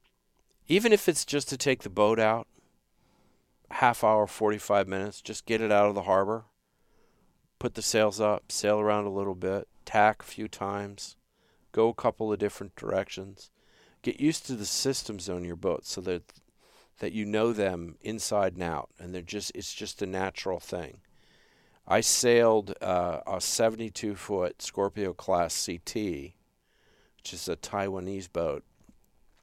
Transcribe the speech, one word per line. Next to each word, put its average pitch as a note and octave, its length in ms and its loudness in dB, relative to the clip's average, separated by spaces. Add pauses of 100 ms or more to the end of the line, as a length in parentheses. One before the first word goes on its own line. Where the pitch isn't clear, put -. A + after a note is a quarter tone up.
(680)
Even G#3+ 260 6
if - 160 6
it's - 160 2
just C#3+ 240 -2
to C3+ 80 -6
take C3 260 0
the G#2 60 -8
boat G#2+ 300 4
out, A2+ 280 2 (1200)
half A#2+ 320 2
hour, G#2+ 240 6
forty-five G#2 600 0
minutes, G2 340 -6
just - 240 -12
get A2+ 160 0
it G#2+ 100 0
out G#2 160 6
of G2+ 80 0
the G2 80 -4
harbor, G2 420 2 (1160)
put B2 160 -4
the A2 60 -10
sails G#2+ 380 2
up, G#2 320 0
sail G#2+ 280 2
around G#2 260 2
a G2+ 60 -4
little G2 240 -4
bit, F#2+ 320 -4 (180)
tack G#2+ 360 4
a - 40 -18
few G#2+ 220 -10
times, G2+ 680 -8 (560)
go A2+ 160 4
a A#2 60 2
couple A2 380 -2
of G2 80 -2
different G2+ 360 -4
directions. G2 760 -6 (500)
Get - 180 -4
used D3+ 280 0
to B2+ 80 -6
the G#2 100 -6
systems G#2 640 -4
on F2+ 160 -4
your F2 100 -8
boat F2+ 300 -2
so - 160 -8
that, F2+ 320 -6 (640)
that - 140 -6
you G#2+ 120 -4
know A2 280 2
them F2+ 480 -2
inside G#2 520 -2
and F#2 100 -8
out, D#2+ 260 -4 (100)
and F2+ 140 -12
they're F2+ 80 -8
just, G2+ 340 -10
it's - 180 -10
just - 280 -10
a G2+ 40 -4
natural F#2+ 540 -4
thing. - 380 -10 (880)
I G2+ 160 4
sailed, A2+ 800 6
uh, F2+ 460 0
a F#2 140 -4
seventy-two A2 760 -2
foot F#2 460 -4
Scorpio G2 500 -2
class F2 420 0
C E2+ 260 -6
T, D#2+ 560 -6 (840)
which - 160 -14
is F2 160 -8
a E2 80 -2
Taiwanese F#2+ 760 -6
boat, E2 320 -2 (800)